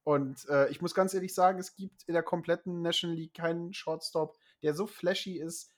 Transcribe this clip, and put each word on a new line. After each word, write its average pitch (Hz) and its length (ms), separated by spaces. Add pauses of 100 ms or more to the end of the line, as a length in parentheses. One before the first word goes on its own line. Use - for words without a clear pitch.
Und, 139 440
äh, 139 200
ich 143 120
muss 175 120
ganz 190 220
ehrlich 185 180
sagen, 185 260
es - 160
gibt - 280
in 170 100
der 170 100
kompletten 170 600
National 170 320
League 160 180
keinen 170 400
Shortstop, 160 640 (240)
der 151 140
so 185 100
flashy 185 540
ist, 160 380